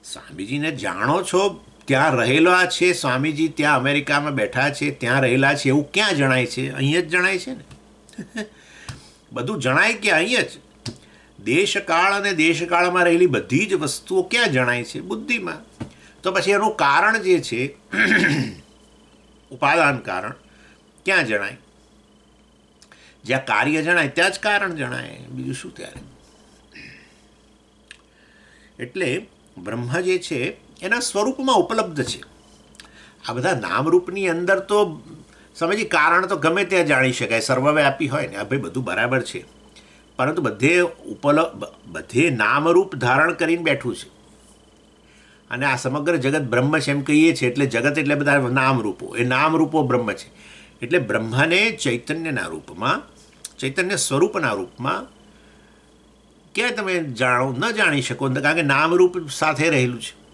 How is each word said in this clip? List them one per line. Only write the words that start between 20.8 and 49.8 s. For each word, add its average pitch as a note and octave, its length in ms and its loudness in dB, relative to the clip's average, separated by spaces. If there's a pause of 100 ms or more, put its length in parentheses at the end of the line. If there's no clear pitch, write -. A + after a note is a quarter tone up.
ક્યાં F3+ 220 0
જણાય? G#2+ 300 -4 (1700)
જ્યાં C3 200 -2
કાર્ય C3+ 380 0
જણાય D#3+ 260 2
ત્યાં - 220 2
જ - 80 -10
કારણ G3+ 360 -2
જણાય, B2+ 440 -8 (100)
બીજું C3 260 -8
શું - 200 -14
ત્યારે? - 260 -16 (2750)
એટલે B2+ 440 -4 (320)
બ્રહ્મ A#2+ 420 -4
જે F#3 180 0
છે D#3 460 -6 (180)
એના A3+ 180 -2
સ્વરૂપમાં C4 560 0
ઉપલબ્ધ F3+ 480 0
છે. - 160 -8 (1080)
આ A#2 40 -6
બધા B2+ 280 -2
નામરૂપની F3 680 0
અંદર F3 300 2
તો F#3+ 440 0 (560)
સ્વામીજી G#3 260 -2
કારણ E3 420 2
તો G3+ 100 -2
ગમે E3 280 2
ત્યાં F3 220 2
જાણી C3 260 2
શકાય, A#2 280 -2
સર્વવ્યાપી C#3+ 680 2
હોય D3 180 -2
ને, F#2+ 100 -12
આ G#2 80 -6
ભાઈ B2+ 140 -4
બધું B2+ 260 -6
બરાબર A#2+ 380 0
છે, - 220 -10 (720)
પરંતુ D#3 260 -2
બધે C3 380 2
ઉપલ-, D#3 720 0
બ-, - 320 -16
બધે A#2+ 440 -2
નામરૂપ D3 640 2
ધારણ C3+ 360 2
કરીને E3+ 300 0
બેઠું C3+ 340 -2
છે. - 120 -16 (1400)
અને C3 160 -4
આ C3 100 2
સમગ્ર D3 400 -2
જગત C#3+ 240 0
બ્રહ્મ C3 380 2
છે D3+ 120 -2
એમ C#3+ 120 0
કહીએ D#3 320 6
છીએ, B2 160 0
એટલે C3 160 0
જગત B2 320 0
એટલે D3 160 0
બધા C#3+ 340 2
નામરૂપો, A#2+ 680 0
એ B2 80 0
નામરૂપો D#3 600 2